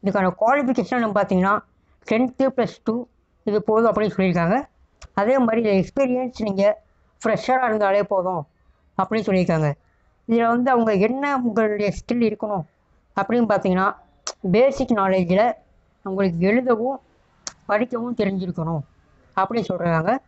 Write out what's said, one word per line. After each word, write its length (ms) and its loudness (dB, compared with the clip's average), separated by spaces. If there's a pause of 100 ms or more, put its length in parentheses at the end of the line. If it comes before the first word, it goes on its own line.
இதுக்கான 280 0 (100)
குவாலிஃபிகேஷன் 760 0
பார்த்தீங்கன்னா 360 2 (560)
டென்த்து 360 0 (100)
ப்ளஸ் 220 -2 (100)
டூ 80 -2 (540)
இது 100 0 (100)
போதும் 220 4
அப்படின்னு 240 0
சொல்லியிருக்காங்க. 420 0 (640)
அதே 140 2 (100)
மாதிரி 180 0
இதுல 200 2
experience 680 -2
நீங்க 160 -2 (560)
ஃப்ரெஷரா 480 0
இருந்தாலே 320 2 (120)
போதும் 300 -2 (600)
அப்படின்னு 260 -2
சொல்லியிருக்காங்க. 400 2 (600)
இதுல 260 2
வந்து 200 0
அவங்க 180 2 (160)
என்ன 260 -2 (140)
உங்களுடைய 500 0
skill 320 -2
இருக்கணும் 340 -6 (560)
அப்படின்னு 320 0
பார்த்தீங்கன்னா 360 2 (680)
basic 440 2
நாலேஜில் 440 2 (680)
உங்களுக்கு 280 0 (120)
எழுதவும் 480 0 (720)
படிக்கவும் 500 -2
தெரிஞ்சிருக்கணும் 640 -4 (580)
அப்படின்னு 300 -2
சொல்றாங்க. 420 0 (160)